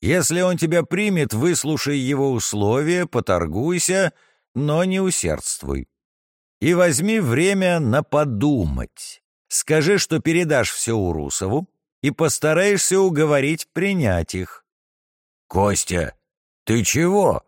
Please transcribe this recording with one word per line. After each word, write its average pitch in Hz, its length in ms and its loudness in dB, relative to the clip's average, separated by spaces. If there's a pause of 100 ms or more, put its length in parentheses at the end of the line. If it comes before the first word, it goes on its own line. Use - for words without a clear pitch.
Если 165 400 0
он 180 160 0
тебя 165 260 0
примет, 185 500 -2
выслушай 147 640 0
его 135 340 0
условия, 127 760 0
поторгуйся, 139 1080 0 (420)
но 147 280 0
не 190 160 0
усердствуй. 76 880 -4 (720)
И 151 140 2
возьми 180 460 2
время 180 600 2
на 139 240 2
подумать. 113 1200 -2 (240)
Скажи, 160 500 0
что 165 220 0
передашь 160 520 0
всё - 240 -4
Урусову, 95 720 -2 (340)
и 143 100 0
постараешься 180 880 0
уговорить 151 760 2
принять 160 600 0
их". - 300 -10 (840)
"Костя, 90 680 0 (500)
ты 113 180 0
чего? 175 640 2